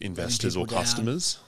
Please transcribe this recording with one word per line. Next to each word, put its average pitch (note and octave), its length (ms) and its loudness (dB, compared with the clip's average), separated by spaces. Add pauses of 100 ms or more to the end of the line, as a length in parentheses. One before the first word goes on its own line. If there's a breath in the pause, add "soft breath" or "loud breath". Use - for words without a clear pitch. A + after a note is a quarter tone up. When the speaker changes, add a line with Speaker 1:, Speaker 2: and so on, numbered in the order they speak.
Speaker 1:
Letting - 60 -4
Speaker 2:
investors E2+ 480 0
or F2+ 100 2
Speaker 1:
people A2+ 100 -2
down. - 80 4
Speaker 2:
customers. A#2+ 640 0